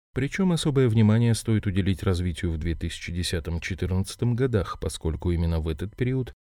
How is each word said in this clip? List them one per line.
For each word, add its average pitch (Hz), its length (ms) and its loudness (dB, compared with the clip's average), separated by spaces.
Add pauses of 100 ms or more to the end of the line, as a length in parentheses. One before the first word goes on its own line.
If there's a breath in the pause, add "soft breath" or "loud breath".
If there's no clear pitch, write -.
(140)
Причем 175 380 0
особое 139 380 2
внимание 113 460 6
стоит 107 320 0
уделить 92 340 0
развитию 90 500 0
в 80 60 -2
две 80 160 -2
тысячи - 380 -8
десятом-четырнадцатом 90 1200 -2
годах, 117 440 0
поскольку 82 500 -4
именно 85 300 2
в 78 80 -2
этот 80 280 -4
период 127 380 -2 (120)